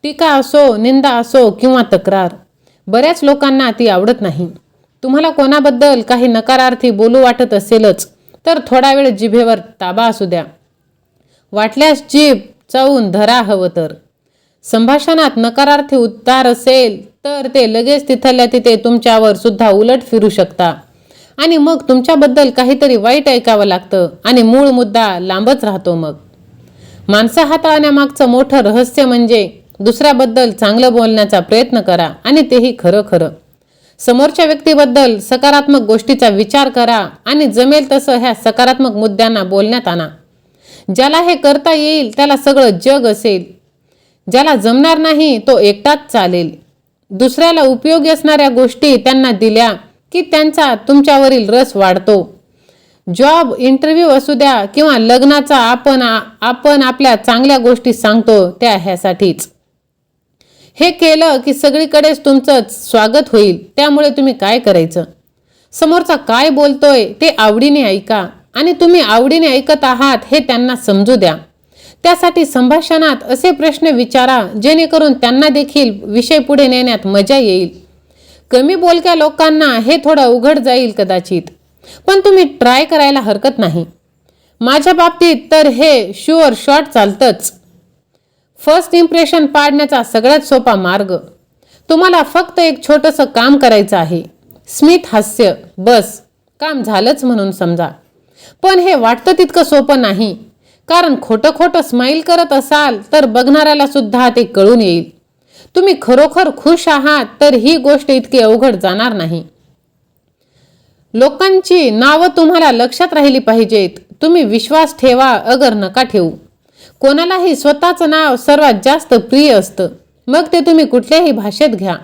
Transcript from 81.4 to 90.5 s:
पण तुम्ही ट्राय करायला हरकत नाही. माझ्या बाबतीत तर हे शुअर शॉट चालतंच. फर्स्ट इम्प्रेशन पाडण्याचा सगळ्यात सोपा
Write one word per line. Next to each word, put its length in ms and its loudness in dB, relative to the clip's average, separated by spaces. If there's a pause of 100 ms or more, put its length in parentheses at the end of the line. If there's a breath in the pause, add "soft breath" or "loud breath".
पण 120 2
तुम्ही 240 4
ट्राय 420 0
करायला 340 0
हरकत 380 -2
नाही. 280 -4 (760)
माझ्या 320 -2
बाबतीत 420 0 (160)
तर 160 4
हे 460 0
शुअर 440 0
शॉट 260 0 (100)
चालतंच. 600 0 (1120)
फर्स्ट 300 0
इम्प्रेशन 500 0
पाडण्याचा 580 -2
सगळ्यात 360 0
सोपा 360 0